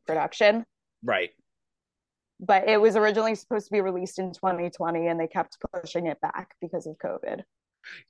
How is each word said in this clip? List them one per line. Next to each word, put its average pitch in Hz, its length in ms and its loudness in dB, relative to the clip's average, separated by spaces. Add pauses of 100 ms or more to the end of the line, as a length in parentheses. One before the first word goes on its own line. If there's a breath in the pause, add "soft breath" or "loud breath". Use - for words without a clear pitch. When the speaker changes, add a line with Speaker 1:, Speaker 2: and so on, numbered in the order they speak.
Speaker 1:
production. 208 600 2 (380)
Speaker 2:
Right. 95 260 0 (1080)
Speaker 1:
But 190 280 2
it 214 140 6
was 220 140 6
originally 214 400 2
supposed 208 320 -6
to - 40 -18
be 208 100 2
released 185 380 -4
in 185 140 -6
twenty 175 380 -2
twenty, 170 360 -2
and 165 120 0
they 165 80 -2
kept - 300 -6 (160)
pushing 170 340 -6
it 147 140 -6
back - 380 -8
because 165 280 -8
of 156 100 -12
covid. - 460 -8 (680 loud breath)